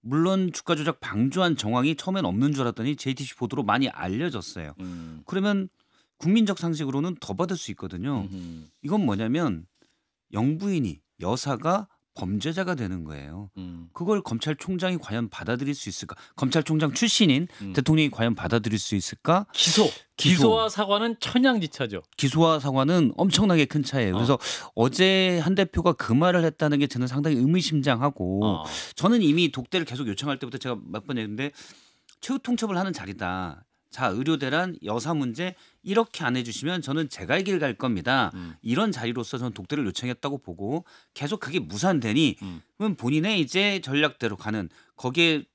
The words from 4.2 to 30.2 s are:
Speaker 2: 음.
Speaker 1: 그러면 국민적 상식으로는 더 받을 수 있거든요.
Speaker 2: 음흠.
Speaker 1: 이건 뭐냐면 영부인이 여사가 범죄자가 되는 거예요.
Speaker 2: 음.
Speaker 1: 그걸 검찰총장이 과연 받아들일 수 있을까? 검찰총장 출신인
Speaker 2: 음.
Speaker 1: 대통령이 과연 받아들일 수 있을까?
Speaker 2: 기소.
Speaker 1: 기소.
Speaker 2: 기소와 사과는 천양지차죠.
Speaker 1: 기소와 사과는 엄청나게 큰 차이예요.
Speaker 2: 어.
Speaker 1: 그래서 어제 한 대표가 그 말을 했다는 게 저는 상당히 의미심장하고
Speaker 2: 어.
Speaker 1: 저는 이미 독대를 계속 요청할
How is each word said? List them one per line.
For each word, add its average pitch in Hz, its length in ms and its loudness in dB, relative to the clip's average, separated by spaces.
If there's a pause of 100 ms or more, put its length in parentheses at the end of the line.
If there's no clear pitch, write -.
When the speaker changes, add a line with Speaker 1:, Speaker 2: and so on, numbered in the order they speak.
Speaker 2:
음. 82 460 -12
Speaker 1:
그러면 196 440 0 (480)
국민적 202 420 4
상식으로는 156 600 -2
더 - 140 -8
받을 175 240 -2
수 - 140 -10
있거든요. 98 600 -6
Speaker 2:
음흠. 85 340 -12 (180)
Speaker 1:
이건 185 220 0
뭐냐면 110 600 0 (680)
영부인이 143 680 0 (220)
여사가 139 680 -2 (300)
범죄자가 160 580 -2
되는 92 280 -4
거예요. 78 540 -12
Speaker 2:
음. 85 340 -14
Speaker 1:
그걸 196 300 -2
검찰총장이 175 800 -4
과연 113 300 -4
받아들일 123 460 -4
수 - 140 -10
있을까? - 260 -10 (220)
검찰총장 151 560 2
출신인 175 560 4 (120)
Speaker 2:
음. 98 120 -8
Speaker 1:
대통령이 151 360 4
과연 117 260 0
받아들일 107 440 0
수 - 160 -2
있을까? 170 560 0
Speaker 2:
기소. 180 320 4 (320)
Speaker 1:
기소. 175 220 4
Speaker 2:
기소와 220 320 6
사과는 208 500 0
천양지차죠. 170 800 0 (140)
Speaker 1:
기소와 156 460 4
사과는 139 560 4
엄청나게 180 480 4
큰 147 180 0
차이예요. 120 320 2
Speaker 2:
어. - 20 2
Speaker 1:
그래서 117 220 4 (360)
어제 180 640 4
한 175 160 2
대표가 180 360 2
그 - 220 0
말을 175 320 4
했다는 151 340 2
게 143 80 4
저는 127 200 -2
상당히 143 280 0
의미심장하고 131 1080 2
Speaker 2:
어. 90 180 0 (320)
Speaker 1:
저는 226 260 4
이미 160 300 4
독대를 156 340 -4
계속 127 220 -6
요청할 135 320 -4